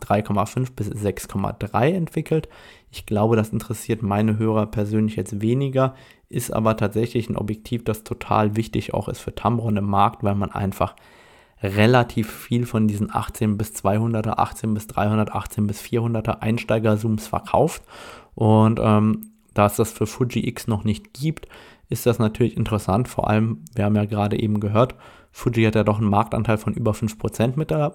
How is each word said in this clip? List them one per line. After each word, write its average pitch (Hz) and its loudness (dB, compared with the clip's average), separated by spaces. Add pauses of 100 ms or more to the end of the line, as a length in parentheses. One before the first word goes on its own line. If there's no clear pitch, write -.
drei 107 0
Komma 101 0
fünf 127 -4
bis 104 -6
sechs 101 -4
Komma 98 -4
drei 113 0
entwickelt. 160 -2 (420)
Ich - -14
glaube, 110 2
das 110 0
interessiert 113 -4
meine 107 2
Hörer 110 2
persönlich 107 0
jetzt 101 -6
weniger, 131 2 (360)
ist - -6
aber 110 2
tatsächlich 110 0
ein - -2
Objektiv, 110 -4
das 107 -4
total 107 0
wichtig - -2
auch - -2
ist - -8
für - -10
Tamron 113 0
im 101 0
Markt, 101 2
weil 101 2
man 101 -2
einfach 98 -2 (680)
relativ 110 4
viel 120 -2
von 110 2
diesen 104 -2
achtzehn 107 -2
bis 107 -6
zweihunderter, 110 0
achtzehn - 0
bis 107 -6
dreihundert, 107 0
achtzehn 104 -4
bis 101 -4
vierhunderter 113 -2
Einsteiger-Zooms 110 0
verkauft. - 0 (520)
Und, 110 4
ähm, 107 2 (200)
da 104 4
es 104 0
das 110 0
für - -2
Fuji 120 -2
X - -8
noch 104 -2
nicht 107 -4
gibt, 156 -4 (420)
ist - -2
das 117 2
natürlich 110 2
interessant. 110 0
Vor - -2
allem, 110 2 (100)
wir 101 0
haben 104 2
ja 107 4
gerade 104 0
eben 107 0
gehört, 110 2 (360)
Fuji 113 0
hat 110 2
ja 107 4
doch 107 2
einen 110 2
Marktanteil 107 2
von 107 -4
über 113 0
fünf 107 -4
Prozent 123 -2
mit-, 156 -2 (220)